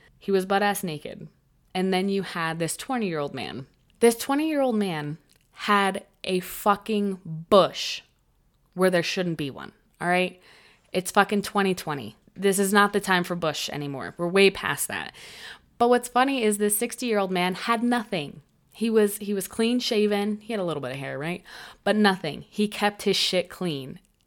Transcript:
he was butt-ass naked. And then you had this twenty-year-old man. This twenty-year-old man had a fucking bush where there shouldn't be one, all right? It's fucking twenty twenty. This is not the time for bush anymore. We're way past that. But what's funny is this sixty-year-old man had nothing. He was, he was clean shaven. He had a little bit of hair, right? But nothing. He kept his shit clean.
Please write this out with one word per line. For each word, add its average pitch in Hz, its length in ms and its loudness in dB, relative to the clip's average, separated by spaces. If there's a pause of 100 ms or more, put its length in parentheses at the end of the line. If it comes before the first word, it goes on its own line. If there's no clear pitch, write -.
(180)
he - 120 -6
was 190 140 2
butt-ass 196 400 0
naked. 156 440 -10 (460)
And 185 200 0
then 190 160 0
you 196 120 0
had 165 360 -4
this 165 180 -2
twenty-year-old 170 580 -4
man. 107 320 -10 (340)
This 233 160 6
twenty-year-old 277 600 0
man 160 400 -2 (360)
had 196 520 0 (200)
a 185 160 0
fucking 202 840 0
bush 160 800 2 (720)
where 185 160 2
there 170 120 2
shouldn't 175 360 -4
be 143 120 -6
one, 69 220 -14 (280)
all 170 80 -2
right? 180 320 0 (520)
It's 185 180 -2
fucking 202 320 2
twenty 196 320 0
twenty. 147 420 -10 (200)
This 190 220 2
is 196 140 2
not 208 200 4
the 202 80 0
time 185 240 2
for 180 100 -4
bush 160 360 -4
anymore. 139 460 -8
We're 175 120 -2
way 196 220 6
past - 380 -4
that. 90 260 -8 (640)
But 240 100 6
what's 240 200 4
funny 262 340 2
is 214 160 2
this 208 180 2
sixty-year-old 220 540 -2
man 180 240 0
had 233 280 -2
nothing. 220 600 -2 (300)
He 226 180 -2
was, 208 280 4
he 202 160 -4
was 185 140 -4
clean 233 320 0
shaven. 208 600 0
He - 120 -10
had 214 80 -2
a 185 40 -2
little 151 160 -4
bit 127 120 -6
of 139 60 -8
hair, 135 200 -8
right? 165 240 -6 (400)
But 202 140 2
nothing. 185 520 2
He 214 200 0
kept 208 340 -2
his 190 140 2
shit - 340 0
clean. 147 480 -6 (280)